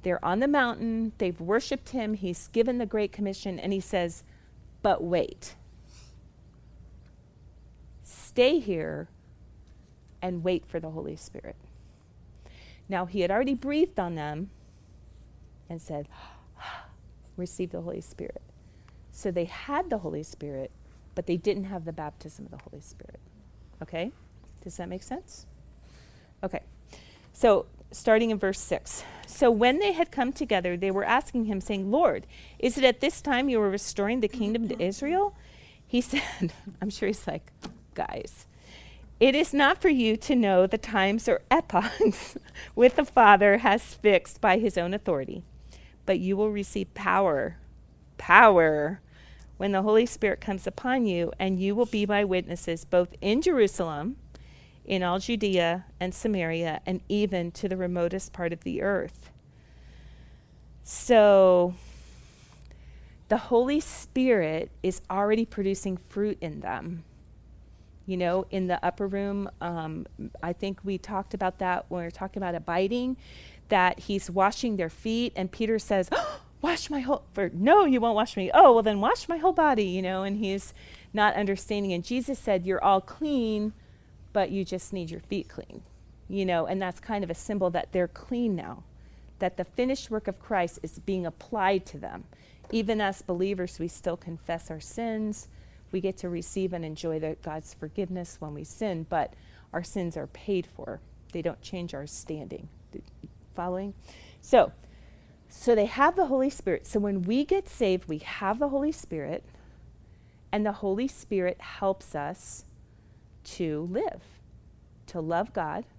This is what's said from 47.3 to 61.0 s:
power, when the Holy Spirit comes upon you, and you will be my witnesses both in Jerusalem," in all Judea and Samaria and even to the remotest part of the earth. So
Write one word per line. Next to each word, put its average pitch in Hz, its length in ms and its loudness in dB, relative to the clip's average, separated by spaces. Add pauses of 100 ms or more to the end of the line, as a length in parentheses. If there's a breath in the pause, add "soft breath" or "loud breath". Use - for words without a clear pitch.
power, 175 840 8 (560 soft breath)
when 202 160 0
the 190 80 2
Holy 214 240 6
Spirit - 340 0
comes 196 260 -6
upon 247 400 -2
you, 175 320 0
and 190 220 0
you 196 160 0
will 240 100 4
be 214 200 0
my 202 180 4
witnesses 180 600 -2
both 180 340 2
in 220 220 0
Jerusalem," 196 720 0 (760 loud breath)
in 185 140 0
all 180 160 0
Judea 185 640 0 (140)
and 180 140 -4
Samaria 165 720 -2
and 185 220 -4
even 185 440 0
to - 180 -6
the 185 80 -4
remotest 180 560 -4
part 170 180 -4
of 170 140 -10
the - 160 -4
earth. - 500 -4 (1500 soft breath)
So 190 920 6 (1500 loud breath)